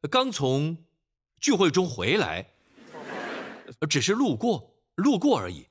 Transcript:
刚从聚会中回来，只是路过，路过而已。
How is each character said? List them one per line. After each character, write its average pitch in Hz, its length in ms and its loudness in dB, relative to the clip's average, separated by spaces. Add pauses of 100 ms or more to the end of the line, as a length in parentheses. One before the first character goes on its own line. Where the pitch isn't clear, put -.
刚 254 220 2
从 143 540 -2 (540)
聚 285 140 2
会 185 160 4
中 185 180 2
回 117 300 -2
来， 92 380 -4 (1300)
只 143 140 0
是 180 120 2
路 220 220 2
过， 208 460 -4 (140)
路 208 240 2
过 262 180 4
而 92 140 -4
已。 71 200 -14